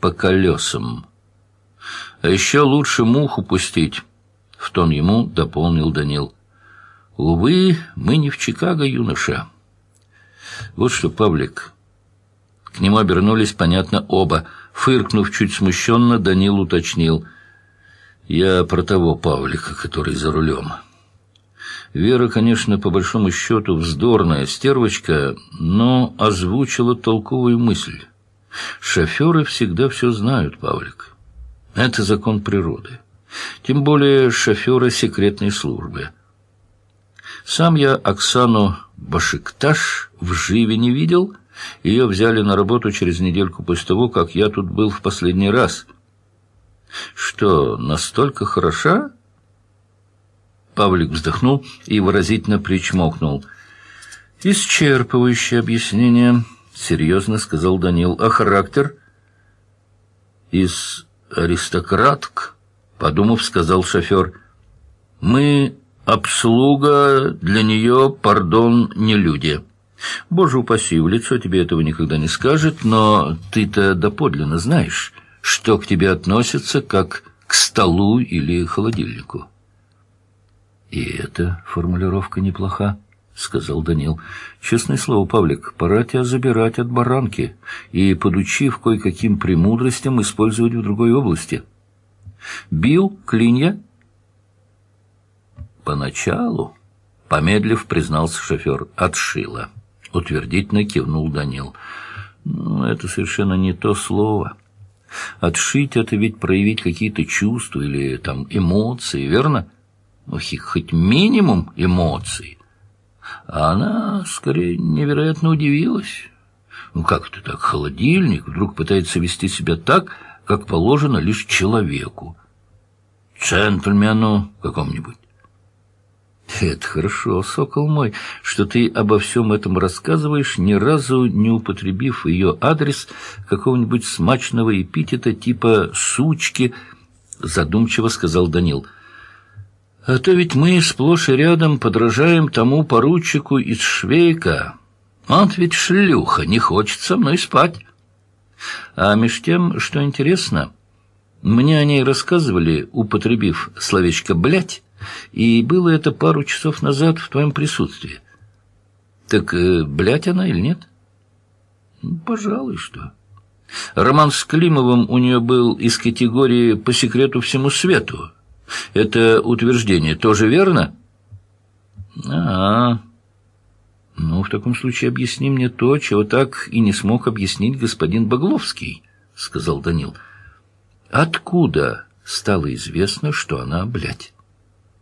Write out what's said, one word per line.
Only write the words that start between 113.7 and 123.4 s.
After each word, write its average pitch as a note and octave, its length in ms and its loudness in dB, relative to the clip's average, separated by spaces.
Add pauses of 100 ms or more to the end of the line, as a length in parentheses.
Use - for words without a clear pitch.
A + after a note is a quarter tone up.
она, G3+ 540 -2
скорее, F3 500 -4
невероятно D#3 760 0
удивилась. D3+ 800 -2 (640)
Ну, D#2+ 100 -4
как - 260 -2
это - 140 -16
так? - 180 -10
Холодильник G2 880 0
вдруг G2+ 280 -4
пытается F2 440 -2
вести F2 300 -4
себя E2 280 -2
так, D#3+ 400 0 (280)
как G#2 220 -2
положено B2 520 2
лишь G2 280 -2
человеку. F#2+ 920 -2 (1040)